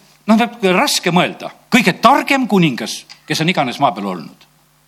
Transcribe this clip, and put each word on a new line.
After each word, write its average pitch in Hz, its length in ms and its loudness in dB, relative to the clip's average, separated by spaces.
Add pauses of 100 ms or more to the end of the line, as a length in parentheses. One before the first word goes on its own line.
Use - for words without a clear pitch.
(320)
noh, 220 80 4 (340)
raske 190 400 0
mõelda. 170 380 -2 (180)
Kõige 220 320 2
targem 269 480 2
kuningas, 156 540 0 (240)
kes 151 160 -2
on 180 80 0
iganes 143 260 -4
maa 135 160 2
peal 101 160 -6
olnud, - 360 -12 (420)